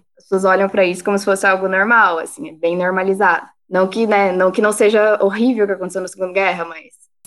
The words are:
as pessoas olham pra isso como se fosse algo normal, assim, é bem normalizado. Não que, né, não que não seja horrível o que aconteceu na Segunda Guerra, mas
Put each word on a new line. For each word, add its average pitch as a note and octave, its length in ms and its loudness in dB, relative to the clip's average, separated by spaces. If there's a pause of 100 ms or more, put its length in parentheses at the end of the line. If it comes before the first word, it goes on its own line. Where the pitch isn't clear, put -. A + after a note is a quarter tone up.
(180)
as - 60 -20
pessoas F#3+ 220 -2
olham G3 240 2
pra G3 160 2
isso F3+ 180 -4
como G3+ 140 0
se G3+ 80 -6
fosse G3 200 0
algo F#3+ 220 0
normal, F#3+ 520 2
assim, D#3 300 -12
é D#3 40 -18
bem E3+ 240 -2
normalizado. F#3 720 0 (200)
Não F#3 200 0
que, A3 180 -2
né, G3+ 260 2
não F#3 200 2
que G#3 100 -2
não G#3+ 100 2
seja G#3+ 500 2
horrível A3 440 0
o - 20 0
que G3 60 -4
aconteceu F#3 280 -8
na F#3 60 -10
Segunda F#3 260 -10
Guerra, F3+ 320 -2
mas D#3+ 280 -18 (320)